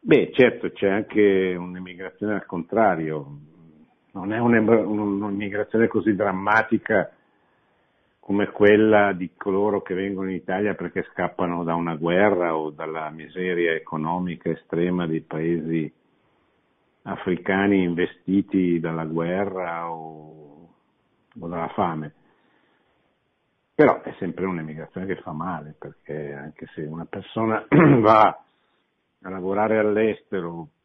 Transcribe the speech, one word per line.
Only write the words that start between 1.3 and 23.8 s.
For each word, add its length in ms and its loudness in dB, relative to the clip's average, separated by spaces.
un'emigrazione 760 -8
al 100 -8
contrario, 920 -2
non 200 -8
è 80 -4
un'em-, 460 4
un'immigrazione 1040 -2
così 260 0
drammatica 960 0
come 340 -2
quella 600 6
di 240 -6
coloro 460 0
che 140 -6
vengono 340 -4
in 60 -4
Italia 400 -4
perché 360 -6
scappano 540 -4
da 100 -2
una 200 -4
guerra 600 2
o 140 -4
dalla 400 -10
miseria 640 -4
economica 760 -6
estrema 580 -2
dei 120 -4
paesi 720 -4
africani 840 0
investiti 960 -2
dalla 240 -4
guerra 880 -4
o, 800 -18
o 100 -10
dalla 280 -6
fame. 380 -4
Però 280 4